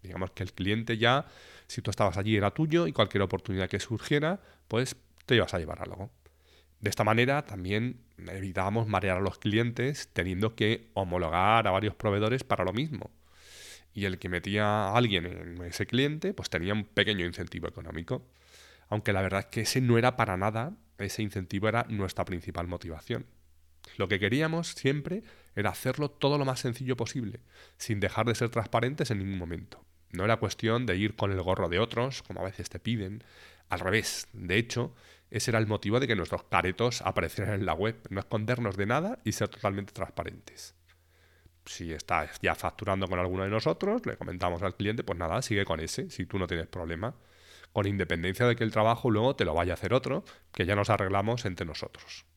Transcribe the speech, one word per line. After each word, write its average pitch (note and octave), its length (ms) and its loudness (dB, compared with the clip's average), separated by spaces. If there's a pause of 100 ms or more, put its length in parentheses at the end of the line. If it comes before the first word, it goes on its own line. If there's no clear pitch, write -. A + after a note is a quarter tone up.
Digamos F#2 300 -4
que - 120 -6
el F2+ 100 -6
cliente A2+ 440 0
ya, A#2+ 280 4 (420)
si - 140 -8
tú A2 100 -2
estabas G2 260 2
allí, G#2 180 2
era G2+ 160 4
tuyo D#3+ 360 2
y D3+ 60 -4
cualquier G2+ 280 4
oportunidad F#2+ 480 0
que G2 100 -2
surgiera, D3+ 600 0 (280)
pues B2+ 280 0 (300)
te B2+ 100 4
ibas G2+ 180 4
a F#2 60 0
llevar D2+ 220 -6
algo. F#2+ 300 -10 (680)
De G#2 100 2
esta - 140 0
manera B2 420 4
también G#2 560 -2 (260)
evitábamos F#2+ 600 0
marear F#2+ 300 2
a F#2 40 0
los F#2+ 160 -2
clientes A#2+ 760 0
teniendo F#2 420 0
que A2 380 0
homologar F#2 760 4
a F#2+ 40 4
varios G2+ 240 2
proveedores G#2+ 480 0
para G2 200 0
lo F#2 100 0
mismo. C#3 380 -4 (840)
Y G2 120 -2
el F2+ 120 -2
que F2+ 120 -6
metía G2 360 0
a G#2 320 2
alguien G2 280 4
en F2 380 -10
ese F2 220 -4
cliente, D3+ 480 0
pues - 160 -8
tenía F2+ 240 0
un G#2 120 -2
pequeño G2+ 400 2
incentivo F2 420 -6
económico. E2 580 -8 (640)
Aunque G#2+ 260 0
la F#2+ 80 2
verdad F#2+ 200 0
es - 60 -8
que - 140 -4
ese C3 200 0
no A#2+ 160 6
era B2 180 4
para G#2 220 0
nada, A2+ 400 -2 (200)
ese G2 240 -4
incentivo G2 460 -2
era A2+ 220 0
nuestra G2 360 -2
principal F2 420 -6
motivación. F2 580 -8 (720)
Lo G2 100 0
que G2 120 0
queríamos D#3 500 2
siempre D3 540 -2 (320)
era G#2 140 0
hacerlo D3 400 -2
todo C#3+ 280 2
lo C#3+ 80 2
más C3 140 0
sencillo B2+ 360 -2
posible, A2+ 460 -4 (360)
sin G#2 220 -2
dejar G2+ 260 2
de A#2 100 2
ser A#2 140 0
transparentes B2 640 0
en G2+ 80 0
ningún G2 180 -2
momento. E2+ 480 -8 (260)
No F2 140 0
era A2+ 120 6
cuestión A2+ 480 0
de F#2 120 0
ir G2+ 180 0
con G2+ 160 0
el F#2 100 0
gorro F#2 280 2
de F2 100 2
otros, A#2 440 0
como F2+ 180 -8
a F2+ 40 -2
veces F#2+ 240 -8
te - 100 -10
piden. A2 440 -4 (460)
Al F2+ 100 -2
revés, F#2 540 0
de F#2 240 0
hecho, A#2+ 360 -2 (360)
ese A2+ 220 -2
era A2 80 4
el A2 80 2
motivo G#2 320 2
de C3+ 80 0
que A#2 80 2
nuestros E2+ 280 -2
caretos G2 580 2
aparecieran F#2+ 540 0
en G2 100 0
la E2 80 0
web, G#2 220 0 (140)
no F#2+ 100 -4
escondernos A2 560 -2
de G2 100 0
nada D#3 380 -2
y A2 80 0
ser G#2 160 0
totalmente G2 460 -4
transparentes. - 840 -8 (880)
Si E2 280 -8
estás D#2 480 -2
ya F2 140 2
facturando F#2+ 520 -2
con F2+ 120 0
alguno F#2 240 0
de G2 60 -2
nosotros, F#3 560 0
le - 120 -4
comentamos F2 460 -2
al F#2 120 -2
cliente, G#2+ 280 -2
"Pues F2 140 -6
nada, F2 240 0
sigue G2+ 220 0
con E2 160 -2
ese, C3 300 -6
si - 160 -4
tú G2 120 -6
no F2+ 100 0
tienes E2+ 200 -4
problema", F2 480 -6 (560)
con G2+ 160 2
independencia F#2+ 580 0
de A#2 120 6
que A#2 80 0
el G#2+ 60 0
trabajo A#2 380 4
luego A#2 280 4
te G#2+ 80 2
lo D#2+ 80 0
vaya F2 180 2
a E2+ 40 0
hacer G2+ 180 -2
otro, C3+ 320 0 (260)
que - 140 0
ya G2+ 100 4
nos G2+ 140 2
arreglamos G2+ 560 2
entre F#2 200 -4
nosotros. - 600 -12 (120)